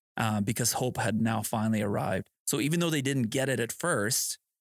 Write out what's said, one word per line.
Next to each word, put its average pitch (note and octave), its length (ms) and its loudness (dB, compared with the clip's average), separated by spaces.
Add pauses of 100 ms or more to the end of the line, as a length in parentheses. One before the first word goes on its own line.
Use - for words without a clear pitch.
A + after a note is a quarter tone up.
(160)
uh, G#2+ 260 0
because A2 320 0
hope B2+ 240 -2
had A2+ 240 0
now A2+ 200 2
finally A2 400 0
arrived. G#2 480 -2 (160)
So - 140 0
even D#3 200 2
though E3+ 100 2
they D3+ 120 0
didn't C3 280 0
get C3+ 200 0
it B2 100 0
at A#2 120 -2
first, B2+ 680 0 (240)